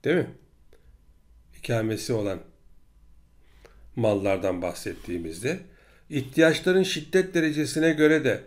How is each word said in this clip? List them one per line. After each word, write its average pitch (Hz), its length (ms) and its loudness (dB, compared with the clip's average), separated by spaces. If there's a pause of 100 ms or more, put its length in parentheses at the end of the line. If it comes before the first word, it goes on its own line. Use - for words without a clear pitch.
Değil 160 120 2
mi? 156 100 0 (1300)
İkamesi 110 540 -2
olan 101 260 -2 (1600)
mallardan 98 680 0
bahsettiğimizde 87 960 -8 (500)
ihtiyaçların 160 720 2
şiddet 185 520 -2
derecesine 156 580 2
göre 151 320 4
de 110 220 2